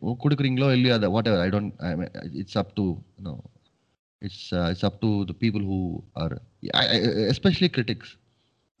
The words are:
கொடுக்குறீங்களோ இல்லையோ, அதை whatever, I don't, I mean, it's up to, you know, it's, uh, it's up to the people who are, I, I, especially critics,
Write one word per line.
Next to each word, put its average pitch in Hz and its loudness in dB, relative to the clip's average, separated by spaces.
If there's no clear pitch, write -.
கொடுக்குறீங்களோ 135 2
இல்லையோ, 123 6
அதை 104 2
whatever, 104 2
I 90 2
don't, 104 0
I 82 -4
mean, 87 -4
it's 92 -6
up 98 -4
to, 110 0
you 95 -6
know, 76 -10
it's, - -12
uh, 87 0
it's 101 0
up - -8
to 104 0
the 90 -10
people 107 0
who 92 -4
are, 80 -4
I, - 2
I, 117 2
especially 117 2
critics, - -4